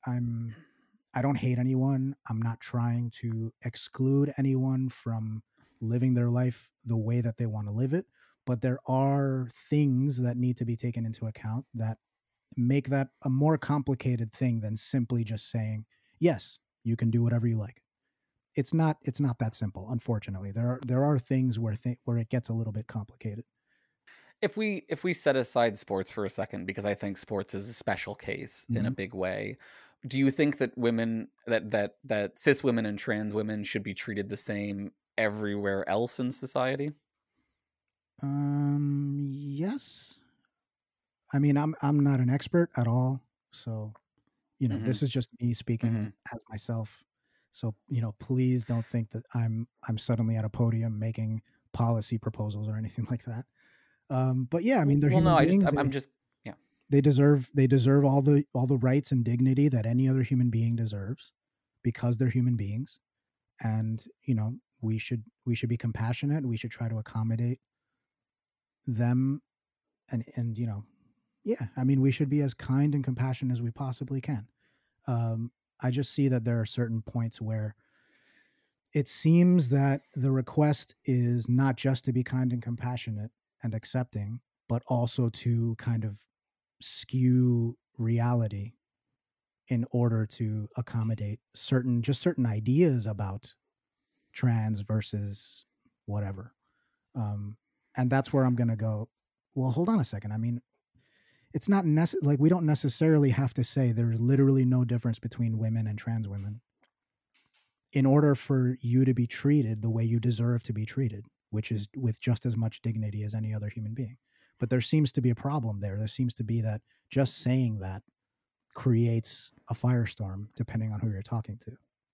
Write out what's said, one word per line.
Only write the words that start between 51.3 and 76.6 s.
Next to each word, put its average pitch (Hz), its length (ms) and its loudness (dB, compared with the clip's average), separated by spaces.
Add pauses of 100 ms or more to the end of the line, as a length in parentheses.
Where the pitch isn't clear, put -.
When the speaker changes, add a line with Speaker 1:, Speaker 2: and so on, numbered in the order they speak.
Speaker 1:
policy 117 440 0
proposals 107 520 -6
or 107 80 -4
anything 110 280 -6
<laughs> - 60 -4
like 120 140 -6
that. 117 200 -8 (640)
Um, 131 360 0
but 170 180 -2
yeah, 247 160 4
I 156 60 4
mean, 143 160 6
they're 147 80 4
Speaker 2:
Well, 127 120 6
no, 165 100 6
Speaker 1:
human 165 40 6
Speaker 2:
I 156 100 6
just, 185 140 6
Speaker 1:
beings. 196 60 6
Speaker 2:
I'm, 147 100 2
Speaker 1:
They, - 20 2
Speaker 2:
I'm 139 140 2
just, 135 180 -4 (360)
yeah. 107 100 -12 (340)
Speaker 1:
they 139 120 6
deserve, 143 520 6
they 135 140 6
deserve 135 380 6
all 139 160 4
the, 143 320 6
all 127 140 2
the 139 100 4
rights 131 340 2
and 123 140 2
dignity 131 440 4
that 117 160 2
any 127 240 2
other 131 140 2
human 123 260 2
being 117 260 2
deserves 107 580 -6 (500)
because 120 340 0
they're 127 120 2
human 123 280 2
beings. 104 420 -6 (640)
And, 110 440 -2 (180)
you 127 120 0
know, 110 220 -2 (240)
we 110 180 -2
should, 110 260 -6 (200)
we 120 100 0
should 113 140 -2
be 117 80 0
compassionate. 120 720 -2
We 117 100 -2
should 113 140 -8
try 117 180 -6
to 113 100 -4
accommodate 113 600 -2 (1300)
them. 127 560 0 (680)
And, 117 160 -4 (100)
and, 117 220 -4
you 117 100 -2
know, 107 180 -6 (580)
yeah, 202 240 -2 (100)
I 127 60 -2
mean, 135 180 4
we 135 100 4
should 139 180 0
be 147 120 2
as 135 120 0
kind 143 420 0
and 139 80 0
compassionate 127 500 -2
as 120 80 -2
we 117 100 -4
possibly 131 500 -6
can. 117 280 -6 (580)
Um, 117 440 0 (300)
I 127 100 0
just 131 220 -2
see 139 160 2
that 120 160 0
there 117 160 2